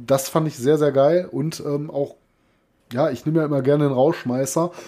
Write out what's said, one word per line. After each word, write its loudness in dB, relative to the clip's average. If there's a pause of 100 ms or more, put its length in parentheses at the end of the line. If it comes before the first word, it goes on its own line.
das 0
fand 0
ich -8
sehr, 2
sehr 2
geil 2
und, -6
ähm, -6
auch, -6 (760)
ja, 0
ich -10
nehme 2
ja 0
immer 0
gerne 4
den 2
Rauschmeißer, 0 (160)